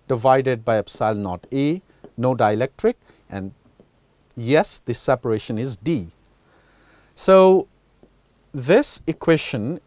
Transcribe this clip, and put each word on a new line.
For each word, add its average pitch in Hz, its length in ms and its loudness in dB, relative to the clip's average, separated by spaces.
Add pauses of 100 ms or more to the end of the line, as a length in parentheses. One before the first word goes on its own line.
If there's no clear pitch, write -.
divided 131 580 2
by 117 120 0
epsilon 107 440 -4
naught 90 320 -8
A, 147 280 -2 (360)
no 127 180 0
dielectric, 117 600 -2 (340)
and 98 240 -10 (840)
yes, 135 440 0
the - 140 -8
separation 117 640 -4
is 123 200 -8
D. 113 340 -6 (1040)
So 190 520 6 (840)
this 156 540 0
equation 156 800 -2